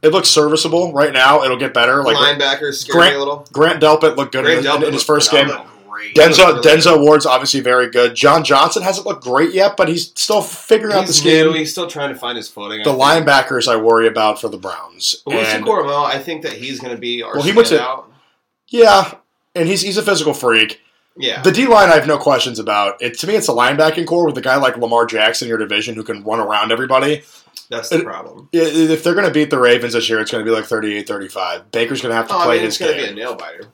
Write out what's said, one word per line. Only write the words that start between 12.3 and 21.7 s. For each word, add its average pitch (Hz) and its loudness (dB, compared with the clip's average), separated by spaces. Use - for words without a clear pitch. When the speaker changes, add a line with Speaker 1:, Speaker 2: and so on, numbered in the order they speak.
Speaker 2:
his 107 -12
footing, 104 -12
I 107 -10
Speaker 1:
The 147 2
Speaker 2:
think. 131 0
Speaker 1:
linebackers 139 2
I 117 2
worry 113 4
about 107 0
for 113 -8
the 95 -12
Browns. - -10
Speaker 2:
But 143 -6
Wooster - -2
Speaker 1:
And 214 -8
Speaker 2:
Cornwell, 147 -2
I 139 -4
think 156 -10
that 160 -10
he's 127 -12
gonna 123 -12
be 120 -8
our - -12
Speaker 1:
Well, 143 -4
he 196 -2
went 226 4
to 156 2
Speaker 2:
standout. 110 -6
Speaker 1:
Yeah, 214 4
and 170 0
he's, 190 -2
he's 190 -4
a 214 -2
physical 156 0
freak. 113 0
Speaker 2:
Yeah. 123 -8
Speaker 1:
The 185 2
D 262 0
line 208 6